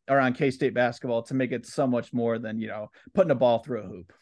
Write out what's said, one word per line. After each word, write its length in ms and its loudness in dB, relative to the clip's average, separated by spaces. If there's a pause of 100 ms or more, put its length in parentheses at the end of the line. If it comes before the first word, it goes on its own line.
around 240 4
K-State 400 0
basketball 500 0
to 120 -8
make 180 -2
it 120 -6
so 220 -2
much 240 -2
more 280 0
than, 200 -6
you 80 -6
know, 220 -10 (240)
putting 180 4
a 40 0
ball 240 4
through 240 -8
a 40 -14
hoop. 240 -16 (100)